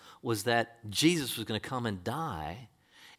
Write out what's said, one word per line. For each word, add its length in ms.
was 220
that 460
Jesus 460
was 80
gonna 160
come 260
and 160
die 640